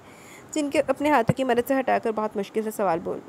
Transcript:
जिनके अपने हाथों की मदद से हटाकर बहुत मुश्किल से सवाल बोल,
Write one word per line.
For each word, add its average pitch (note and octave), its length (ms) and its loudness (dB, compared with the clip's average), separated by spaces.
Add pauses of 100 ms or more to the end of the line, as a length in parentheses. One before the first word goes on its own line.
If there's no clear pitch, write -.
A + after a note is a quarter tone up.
(540)
जिनके D4+ 260 0
अपने C#4 300 0
हाथों B3+ 240 4
की C4+ 100 -2
मदद A#3+ 200 2
से C4+ 100 -2
हटाकर A3+ 380 0
बहुत G#3+ 260 -4
मुश्किल G#3 260 -2
से G#3+ 80 -6
सवाल F#3 280 0
बोल, F3+ 300 -6